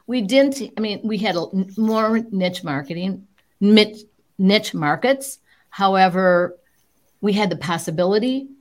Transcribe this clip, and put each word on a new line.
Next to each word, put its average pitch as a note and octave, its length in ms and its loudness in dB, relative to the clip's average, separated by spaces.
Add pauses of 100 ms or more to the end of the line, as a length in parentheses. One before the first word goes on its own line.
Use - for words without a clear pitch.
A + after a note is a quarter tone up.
we B3 160 -2
didn't, C4+ 540 2
I G#3+ 40 -6
mean, G#3+ 220 -4
we G#3+ 160 -4
had G3 160 -2
a, E3 120 -2 (300)
more A3 440 2 (100)
niche F3+ 320 -4
marketing, E3+ 640 -6 (340)
niche, G#3 420 4 (360)
niche G3+ 340 2
markets. F#3 680 -2 (300)
However, F#3 880 2 (640)
we G3+ 120 0
had G3+ 180 2
the E3 60 -4
possibility, F3+ 880 -2 (140)